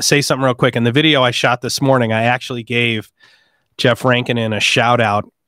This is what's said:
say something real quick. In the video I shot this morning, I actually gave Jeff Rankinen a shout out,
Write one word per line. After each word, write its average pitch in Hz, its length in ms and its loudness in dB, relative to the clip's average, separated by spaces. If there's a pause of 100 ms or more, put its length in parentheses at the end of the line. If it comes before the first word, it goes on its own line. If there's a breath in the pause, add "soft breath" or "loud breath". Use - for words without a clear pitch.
say 143 220 0
something 135 200 -2
real 127 120 2
quick. 123 200 0
In 120 100 0
the 117 80 0
video 147 300 2
I 123 80 2
shot 123 300 -2
this 123 220 -6
morning, 123 320 2
I 113 80 0
actually 123 400 -4
gave 117 500 -4 (640 soft breath)
Jeff 120 240 2
Rankinen 120 560 0
a 98 40 -4
shout 120 420 2
out, 104 280 -2 (180)